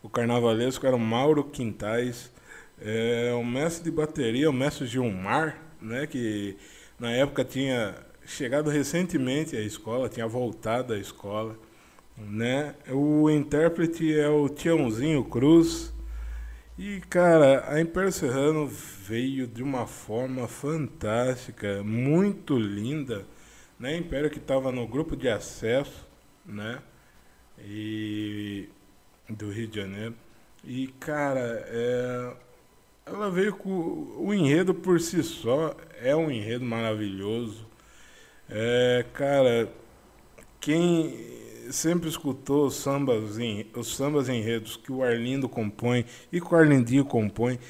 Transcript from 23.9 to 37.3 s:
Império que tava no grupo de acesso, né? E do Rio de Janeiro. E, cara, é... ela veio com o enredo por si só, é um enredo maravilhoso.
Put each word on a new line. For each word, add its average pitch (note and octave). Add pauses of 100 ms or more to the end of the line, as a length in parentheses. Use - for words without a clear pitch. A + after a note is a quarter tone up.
Império D3+
que D3
tava C3
no B2
grupo D3
de C3
acesso, A#2+ (380)
né? A2 (800)
E G#2 (580)
do G#2+
Rio A2
de G#2+
Janeiro. G#2 (480)
E, C3 (140)
cara, C3+
é... B2 (720)
ela G#3
veio F#3+
com E3+
o G3
enredo F3+
por F3
si E3+
só, C#3+ (260)
é C3
um D#3+
enredo A#2
maravilhoso. A2 (840)